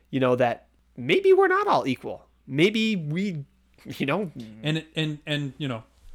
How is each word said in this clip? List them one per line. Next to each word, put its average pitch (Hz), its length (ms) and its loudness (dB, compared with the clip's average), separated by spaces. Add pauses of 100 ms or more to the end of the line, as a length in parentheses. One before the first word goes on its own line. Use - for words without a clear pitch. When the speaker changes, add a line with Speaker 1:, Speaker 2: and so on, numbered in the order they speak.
Speaker 1:
you 135 100 -2
know, 127 160 2
that 120 320 0 (300)
maybe 381 340 4
we're 381 160 6
not 392 200 2
all 127 200 2
equal. 120 380 -6 (200)
Maybe 214 520 2
we, 160 480 -4 (400)
you 135 200 -6
know. 160 260 -2 (320)
Speaker 2:
And, 156 160 0
it, 156 80 -16 (100)
and, 156 280 -4
and, 143 320 -6
you 147 120 -6
know, 113 140 -8 (320)